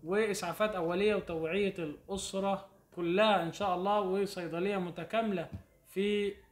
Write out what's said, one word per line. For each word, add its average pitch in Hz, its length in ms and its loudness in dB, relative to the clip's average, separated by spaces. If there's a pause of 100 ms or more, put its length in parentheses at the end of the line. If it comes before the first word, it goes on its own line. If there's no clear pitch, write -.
واسعافات 185 720 0
اولية 185 400 2
وتوعية 180 640 0
الاسرة 190 880 -4 (260)
كلها 180 480 4
ان 165 80 -2
شاء 190 240 0
الله، 202 260 2
وصيدلية 185 760 -2
متكاملة 180 720 -2 (400)
في 202 460 0 (180)